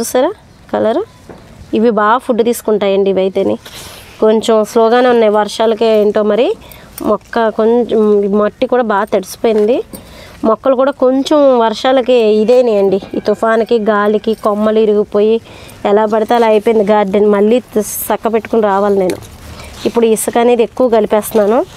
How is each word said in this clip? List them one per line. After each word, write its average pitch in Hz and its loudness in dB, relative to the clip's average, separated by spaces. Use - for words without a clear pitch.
చూసారా 254 -2
Color, 214 -2
ఇవి 226 2
బాగా 214 2
food 233 -2
తీసుకుంటాయండి 202 0
ఇవైతేని. 196 -2
కొంచెం 220 2
స్లోగానే 240 2
ఉన్నాయి, 226 2
వర్షాలకే 220 0
ఏంటో 208 0
మరి. 208 0
మొక్క 220 -2
కొంచెం 214 0
మట్టి 208 -2
కూడా 247 0
బాగా 208 -2
తడిసిపోయింది. 220 -2
మొక్కలు 262 2
కూడా 277 0
కొంచెం 269 2
వర్షాలకి 247 0
ఇదేనాయండి, 202 2
ఈ 208 -6
తుఫాన్కి, 226 0
గాలికి 208 0
కొమ్మలు 214 0
ఇరిగిపోయి 214 0
ఎలా 208 2
పడితే 220 0
అలా 233 2
అయిపోయింది 214 2
గార్డెన్. 208 2
మళ్ళీ 214 2
చక్క - -4
పెట్టుకుని 226 -2
రావాలి 202 0
నేను. 185 -2
ఇప్పుడు 226 0
ఇసుక 220 -2
అనేది 240 2
ఎక్కువ 247 -2
కలిపేస్తున్నాను. 214 0